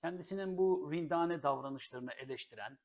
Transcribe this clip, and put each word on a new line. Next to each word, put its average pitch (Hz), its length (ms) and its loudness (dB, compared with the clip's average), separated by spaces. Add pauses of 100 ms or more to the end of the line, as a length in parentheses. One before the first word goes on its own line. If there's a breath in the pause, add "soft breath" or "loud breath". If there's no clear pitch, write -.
kendisinin 185 560 -4
bu 185 360 4
rindane 170 500 2
davranışlarını 131 680 -2
eleştiren 127 720 -8